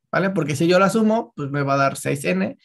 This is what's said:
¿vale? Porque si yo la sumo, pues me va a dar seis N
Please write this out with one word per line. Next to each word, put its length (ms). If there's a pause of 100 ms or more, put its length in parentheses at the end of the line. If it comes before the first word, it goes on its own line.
¿vale? 220
Porque 240
si 120
yo 120
la 100
sumo, 460
pues 160
me 100
va 120
a 40
dar 200
seis 260
N 420